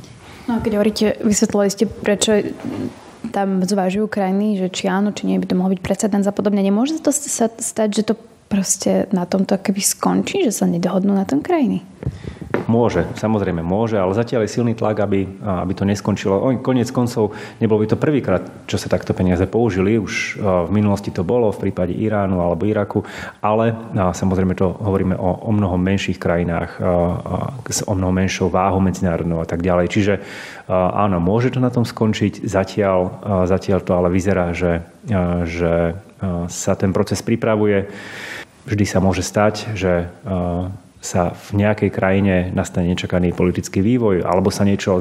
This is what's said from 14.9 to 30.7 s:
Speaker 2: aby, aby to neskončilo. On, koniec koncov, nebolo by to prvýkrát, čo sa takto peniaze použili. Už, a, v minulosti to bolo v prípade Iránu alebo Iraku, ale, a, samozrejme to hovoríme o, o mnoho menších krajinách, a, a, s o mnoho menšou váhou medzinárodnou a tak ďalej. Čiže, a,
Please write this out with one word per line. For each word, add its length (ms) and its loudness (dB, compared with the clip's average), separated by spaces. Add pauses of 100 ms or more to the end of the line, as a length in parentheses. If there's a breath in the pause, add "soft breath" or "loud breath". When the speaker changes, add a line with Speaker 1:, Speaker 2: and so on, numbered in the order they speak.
Speaker 2:
aby, 240 0 (160)
aby 320 -2
to 100 -2
neskončilo. 540 0
On, 180 0
koniec 320 0
koncov, 460 0 (260 loud breath)
nebolo 220 2
by 100 0
to 60 -2
prvýkrát, 420 0 (240)
čo 140 -4
sa 100 -8
takto 240 -2
peniaze 320 2
použili. 560 2
Už, 380 -6
a, 260 2
v 80 -4
minulosti 400 2
to 80 -2
bolo 300 2
v 160 -4
prípade 260 -2
Iránu 480 0
alebo 240 0
Iraku, 380 0 (400 loud breath)
ale, 320 2 (180)
a, 220 2
samozrejme 420 0
to 140 2 (100)
hovoríme 320 0
o, 320 -2
o 60 0
mnoho 260 2
menších 400 0
krajinách, 600 -2
a, 20 -4
a, 540 0 (340)
s 160 -4
o 80 -2
mnoho 220 0
menšou 340 0
váhou 300 2
medzinárodnou 640 0
a 60 -8
tak 120 -4
ďalej. 300 2
Čiže, 220 2 (520 loud breath)
a, 400 2